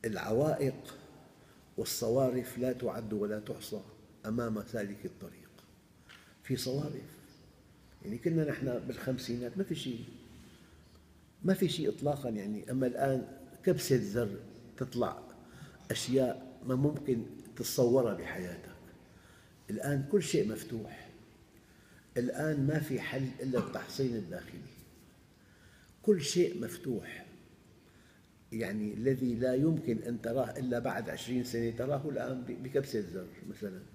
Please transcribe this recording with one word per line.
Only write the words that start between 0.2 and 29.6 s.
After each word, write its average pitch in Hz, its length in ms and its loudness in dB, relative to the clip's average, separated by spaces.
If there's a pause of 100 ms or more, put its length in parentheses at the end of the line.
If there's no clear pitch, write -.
والصوارف 123 800 2
لا 127 140 2
تعد 113 400 -2
ولا 104 280 0
تحصى - 400 -8 (460)
أمام 110 400 0
سالك 101 400 -6
الطريق. - 440 -12 (920)
في 131 140 0
صوارف، 135 460 -2 (1000)
يعني، 110 140 -4
كنا 165 320 4
نحن 127 280 0
بالخمسينات 123 800 -2
ما 196 60 2
في 170 100 -2
شيء، 117 300 -4 (1400)
ما 185 100 6
في 185 140 4
شيء 156 200 2
إطلاقًا، 139 400 0
يعني. 104 420 -4
أما 131 160 2
الآن 131 420 2 (360)
كبسة 147 320 4
زر 104 400 0 (400)
تطلع - 460 -2 (680)
أشياء 123 760 2
ما 127 80 2
ممكن 135 480 2 (340)
تتصورها 120 580 6
بحياتك. 87 600 -8 (960)
الآن 139 420 0
كل 202 100 6
شيء 104 260 4
مفتوح، 110 600 -6 (1080)
الآن 139 500 2
ما 156 120 4
في 123 220 0
حل 131 280 -2 (120)
إلا 127 180 0
التحصين 120 580 -2
الداخلي، 90 440 -8 (1400)
كل 190 200 8
شيء - 420 2
مفتوح. - 600 -6 (1300)
يعني، 107 420 -2
الذي 127 400 2
لا 127 200 2
يمكن 135 440 4